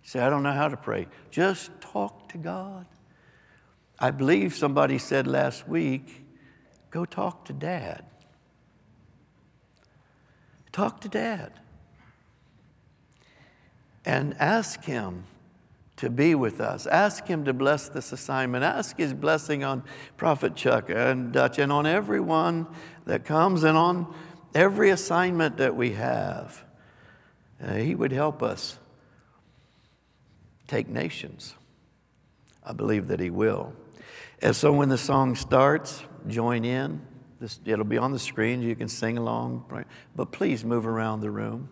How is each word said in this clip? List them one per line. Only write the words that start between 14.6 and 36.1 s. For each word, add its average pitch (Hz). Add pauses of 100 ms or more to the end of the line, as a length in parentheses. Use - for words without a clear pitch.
Him 95 (720)
to 123
be 147
with 120
us. 110
Ask 196
Him 156
to 135
bless 139
this -
assignment. 131
Ask -
His 147
blessing 147
on 135 (360)
Prophet -
Chuck 120
and 123
Dutch 131
and 143
on 147
everyone 170 (380)
that -
comes 160
and 160
on 175 (400)
every 196
assignment 175
that 127
we 120
have. 104 (1000)
Uh, 98
he 127
would -
help 147
us - (1900)
take 113
nations. - (1120)
I 101
believe 107
that 92
He 90
will. 98 (680)
And 113
so 147
when 143
the 131
song 135
starts, 143 (240)